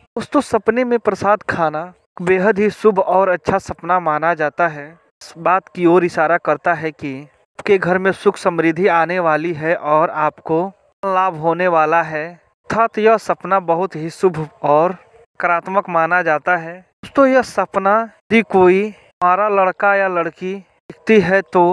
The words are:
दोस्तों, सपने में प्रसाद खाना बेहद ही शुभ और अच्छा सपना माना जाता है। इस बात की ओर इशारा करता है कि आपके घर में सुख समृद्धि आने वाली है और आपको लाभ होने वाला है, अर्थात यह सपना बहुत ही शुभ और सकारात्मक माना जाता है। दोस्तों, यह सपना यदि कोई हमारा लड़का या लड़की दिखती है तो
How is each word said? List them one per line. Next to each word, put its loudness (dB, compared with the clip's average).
दोस्तों, -2
सपने -2
में 0
प्रसाद -2
खाना -4
बेहद 2
ही 2
शुभ 2
और 2
अच्छा -2
सपना -4
माना -2
जाता -2
है। -12
इस -20
बात -2
की -2
ओर 4
इशारा 0
करता -2
है -6
कि -12
आपके -4
घर 0
में 0
सुख 0
समृद्धि 0
आने 0
वाली 0
है -4
और 0
आपको -4
लाभ 0
होने -2
वाला 2
है, -8
अर्थात -6
यह 4
सपना -4
बहुत -2
ही -8
शुभ -2
और 2
सकारात्मक -6
माना 0
जाता 0
है। -10
दोस्तों, -2
यह 4
सपना -2
यदि -2
कोई 4
हमारा -2
लड़का 2
या 0
लड़की -6
दिखती -2
है 2
तो 2